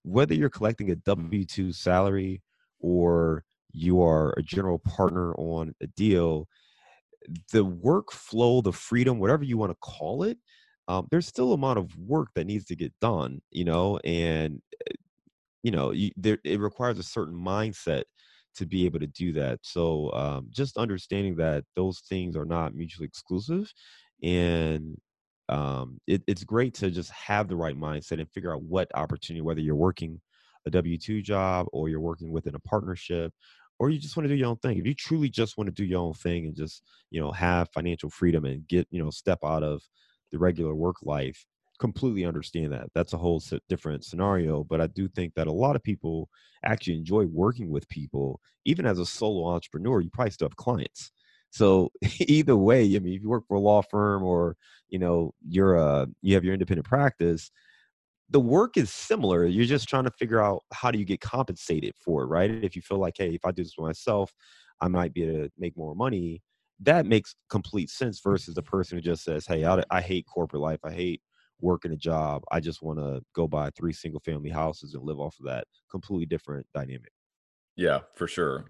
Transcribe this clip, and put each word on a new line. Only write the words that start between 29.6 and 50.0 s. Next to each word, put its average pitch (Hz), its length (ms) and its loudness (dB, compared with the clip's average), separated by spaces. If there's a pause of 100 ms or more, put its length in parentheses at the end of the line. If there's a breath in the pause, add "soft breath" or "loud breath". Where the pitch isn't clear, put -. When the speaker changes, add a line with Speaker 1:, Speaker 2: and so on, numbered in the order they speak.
Speaker 1:
you're 76 160 0
working 85 440 0 (460 soft breath)
a 78 40 -4
W 85 280 0
two 107 240 -4
job 95 500 0
or 78 160 -2
you're 78 120 -4
working 82 320 -6
within 76 220 -4
a - 60 -12
partnership, 87 720 -4 (460 soft breath)
or 135 120 2
you 151 80 -2
just 147 180 -12
wanna 151 120 -2
do 143 60 0
your 131 140 2
own 117 100 0
thing. 113 200 -2
If 90 80 -4
you 139 80 0
truly 151 340 -2
just 113 300 -2
wanna 101 140 -4
do 104 120 -4
your 90 160 0
own 82 140 -2
thing 85 320 -4
and 78 100 -8
just, 78 260 -8 (280 soft breath)
you 80 100 -6
know, 76 120 -4
have 87 400 2
financial 82 380 -4
freedom 82 340 2
and 69 220 -6
get, 87 240 2
you 85 120 -4
know, 76 80 -2
step 90 340 -2
out 78 180 0
of 73 200 -4 (480)
the 76 80 -6
regular 82 360 2
work 85 280 0
life, 69 440 -4 (320)
completely 110 460 0
understand 80 480 -4
that. 62 220 -8
That's 82 180 0
a 85 60 -4
whole 85 180 2
s-, - 160 -8 (160)
different 78 360 -4
scenario. 85 600 0
But 80 160 -2
I 82 60 2
do 95 220 -6
think 87 260 -6
that 80 140 0
a 78 40 -2
lot 131 240 2
of 110 60 -4
people 82 480 -4 (340 soft breath)
actually 90 320 -2
enjoy 90 300 2
working 92 440 -2
with 71 180 -4
people. 69 520 -6 (240)
Even 165 220 0
as 95 120 2
a 87 60 -2
solo 95 440 -2
entrepreneur, 90 520 0